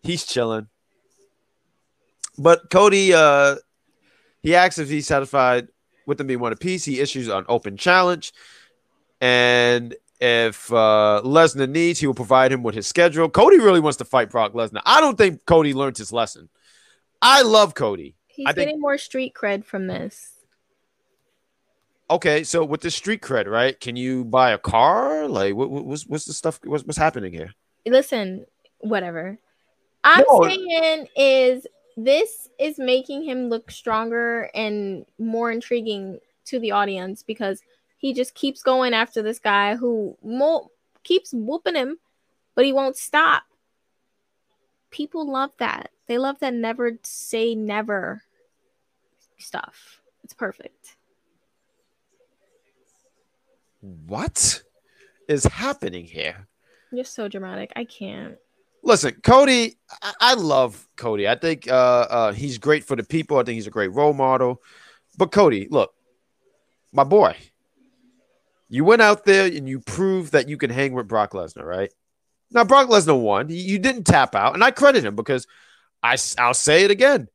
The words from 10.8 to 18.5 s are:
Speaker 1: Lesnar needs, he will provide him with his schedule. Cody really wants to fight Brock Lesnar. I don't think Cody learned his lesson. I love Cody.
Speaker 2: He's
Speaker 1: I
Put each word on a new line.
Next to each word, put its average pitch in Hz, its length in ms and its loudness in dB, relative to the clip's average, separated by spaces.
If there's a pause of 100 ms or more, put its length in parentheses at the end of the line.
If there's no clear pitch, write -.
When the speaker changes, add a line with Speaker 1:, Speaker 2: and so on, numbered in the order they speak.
Speaker 1:
Lesnar 139 460 2
needs, 170 320 0
he 147 60 -2
will 135 60 -2
provide 131 380 2
him 131 100 -4
with 110 140 -6
his 107 120 -8
schedule. 165 420 2
Cody 330 280 8
really 196 220 6
wants 151 200 0
to 123 60 -8
fight 120 260 0
Brock 110 200 0
Lesnar. 110 340 -4
I 247 140 6
don't 285 180 2
think 185 280 2
Cody 160 280 4
learned 135 240 -4
his 104 140 -14
lesson. 107 380 -6 (720)
I 269 220 8
love 214 300 4
Cody. 95 440 -6 (100)
Speaker 2:
He's 277 200 -8
Speaker 1:
I 277 40 0